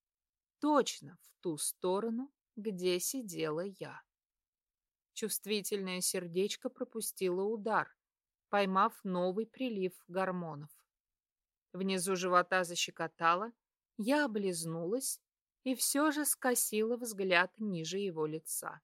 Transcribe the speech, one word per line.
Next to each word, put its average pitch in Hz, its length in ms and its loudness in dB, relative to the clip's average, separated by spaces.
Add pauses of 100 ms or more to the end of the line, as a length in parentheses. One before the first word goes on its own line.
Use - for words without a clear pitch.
(600)
точно 262 600 2
в - 220 -20
ту 160 160 -2
сторону, 226 720 -2 (260)
где 185 420 0
сидела 170 680 -4
я. 175 380 -12 (1080)
Чувствительное 196 880 -4
сердечко 185 680 -2
пропустило 190 720 -4
удар, 208 540 -2 (520)
поймав 202 560 4
новый 185 420 0
прилив 208 460 -2 (160)
гормонов. 175 640 -4 (1000)
Внизу 190 440 0
живота 180 480 4
защекотало, 175 880 0 (460)
я 277 260 2
облизнулась 185 960 -2 (440)
и 254 100 0
все 285 360 2
же 294 140 0
скосила 240 720 0
взгляд 190 640 2
ниже 180 400 -4
его 165 280 -2
лица. 156 580 -6